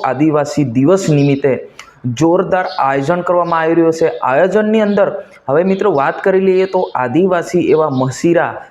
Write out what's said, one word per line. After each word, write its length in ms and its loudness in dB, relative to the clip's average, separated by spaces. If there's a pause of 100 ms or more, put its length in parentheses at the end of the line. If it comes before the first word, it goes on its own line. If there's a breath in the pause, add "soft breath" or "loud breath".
આદિવાસી 600 0
દિવસ 460 2
નિમિત્તે 580 0 (460 loud breath)
જોરદાર 520 0 (120)
આયોજન 420 0
કરવામાં 400 0
આવી 140 0
રહ્યું 180 4
છે. 160 0
આયોજનની 720 0
અંદર 440 0 (240 loud breath)
હવે 140 2
મિત્રો 300 0
વાત 320 -2
કરી 160 2
લઈએ 260 2
તો 280 -4
આદિવાસી 760 0
એવા 200 2
મસીરા 800 -2